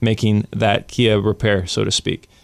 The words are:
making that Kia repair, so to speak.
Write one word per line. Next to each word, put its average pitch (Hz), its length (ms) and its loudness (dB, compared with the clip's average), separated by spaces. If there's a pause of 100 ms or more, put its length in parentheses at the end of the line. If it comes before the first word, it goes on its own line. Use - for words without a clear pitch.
making 107 500 0
that 107 380 0
Kia 110 300 2
repair, 101 480 0
so - 180 -2
to 104 60 -2
speak. - 380 -4 (160)